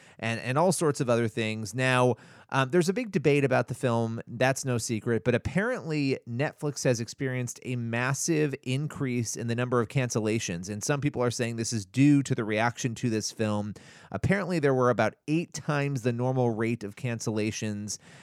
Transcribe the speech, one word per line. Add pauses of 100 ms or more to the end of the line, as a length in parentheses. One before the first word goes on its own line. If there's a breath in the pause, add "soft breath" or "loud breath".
(200 loud breath)
and,
and
all
sorts
of
other
things.
Now, (380 loud breath)
um,
there's
a
big
debate
about
the
film.
That's
no
secret.
But
apparently, (100)
Netflix
has
experienced
a
massive (100)
increase
in
the
number
of
cancellations.
And
some
people
are
saying
this
is
due
to
the
reaction
to
this
film. (360 loud breath)
Apparently,
there
were
about (120)
eight
times
the
normal
rate
of
cancellations. (260 loud breath)